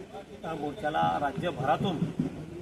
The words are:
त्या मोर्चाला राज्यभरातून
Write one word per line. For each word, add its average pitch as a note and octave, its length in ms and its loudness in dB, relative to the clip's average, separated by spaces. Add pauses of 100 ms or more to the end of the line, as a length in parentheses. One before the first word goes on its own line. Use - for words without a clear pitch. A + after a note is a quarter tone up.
(420)
त्या E3 120 -4
मोर्चाला D3+ 680 2
राज्यभरातून D#3 760 2 (640)